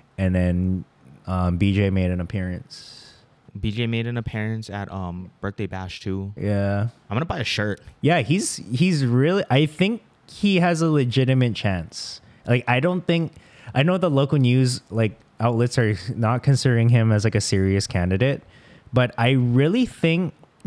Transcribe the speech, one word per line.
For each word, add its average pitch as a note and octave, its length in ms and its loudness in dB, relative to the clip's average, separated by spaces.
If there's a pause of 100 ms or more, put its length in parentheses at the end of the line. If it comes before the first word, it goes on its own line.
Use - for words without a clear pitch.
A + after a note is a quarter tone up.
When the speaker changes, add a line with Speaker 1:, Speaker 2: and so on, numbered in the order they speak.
(180)
Speaker 1:
and F#2+ 160 0
then, F2+ 520 0 (420)
um, F2+ 300 0
B G2 160 2
J G2 180 2
made F#2 180 0
an F2+ 100 -2
appearance. - 920 -10 (460)
Speaker 2:
B G#2+ 120 -4
J A#2 160 -4
made A2+ 200 -2
an A#2+ 100 -6
appearance A2 520 -6
at, G2+ 220 -8
um, F2+ 380 -8 (120)
Birthday G2+ 260 -6
Bash F#2 320 -10
too. G2 360 -6
Speaker 1:
Yeah. G2+ 520 0 (220)
Speaker 2:
I'm G#2 60 -6
gonna C#3 100 -2
buy F3+ 140 -6
a B2+ 40 -4
shirt. G#2 380 -4 (200)
Speaker 1:
Yeah, D#3 200 2
he's, D#3+ 340 -2 (160)
he's D3 340 0
really, C#3 460 2
I C#3+ 160 4
think G3 340 -2 (260)
he G3 340 0
has F3 200 2
a E3 80 2
legitimate C3 640 2
chance. - 680 -6 (260)
Like, B2 200 2
I B2 120 2
don't F3+ 260 -2
think, E3 280 -2 (420)
I C3+ 80 2
know F3+ 140 2
the F3+ 120 0
local C#3 300 2
news, B2 500 2
like, A2 300 -2 (200)
outlets A#2+ 380 0
are A2 180 2 (200)
not A#2 280 0
considering B2 460 2
him A2+ 220 4
as, G#2 120 2
like, A2 120 0
a G#2 60 2
serious G2 460 2
candidate, F#2+ 540 0 (520)
but B2 260 2
I A#2+ 120 4
really C3+ 540 2
think E3+ 480 0 (340)